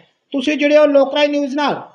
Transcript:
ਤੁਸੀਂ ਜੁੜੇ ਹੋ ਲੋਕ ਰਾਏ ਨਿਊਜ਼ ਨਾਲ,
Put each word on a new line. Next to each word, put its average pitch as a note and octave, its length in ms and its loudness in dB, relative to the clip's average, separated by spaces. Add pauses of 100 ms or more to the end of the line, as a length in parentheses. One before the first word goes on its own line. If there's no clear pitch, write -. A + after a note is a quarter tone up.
(340)
ਤੁਸੀਂ C#4 240 -2
ਜੁੜੇ D4 200 2
ਹੋ D4+ 100 6
ਲੋਕ C4+ 280 2
ਰਾਏ D4 120 0
ਨਿਊਜ਼ C#4+ 280 -4
ਨਾਲ, C#4+ 260 -4 (140)